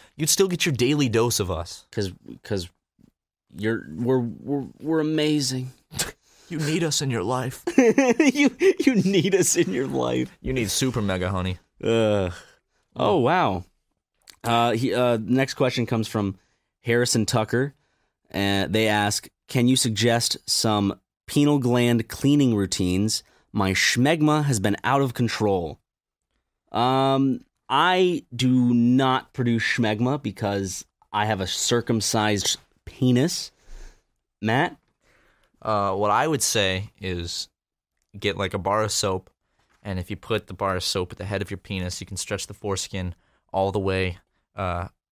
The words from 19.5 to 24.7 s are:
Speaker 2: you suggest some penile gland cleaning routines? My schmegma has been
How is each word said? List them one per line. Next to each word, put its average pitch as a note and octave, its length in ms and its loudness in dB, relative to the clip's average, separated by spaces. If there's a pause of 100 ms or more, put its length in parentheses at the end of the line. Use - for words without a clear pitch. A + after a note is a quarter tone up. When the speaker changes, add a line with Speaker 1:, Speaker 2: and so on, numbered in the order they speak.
Speaker 2:
you C3 80 4
suggest A#2 680 0
some G#2 540 0 (300)
penile D3 320 2
gland A#2+ 480 2
cleaning C#3 480 2
routines? F#2+ 680 0 (300)
My G2 180 0
schmegma D3+ 720 2
has C#3 160 0
been G2 240 0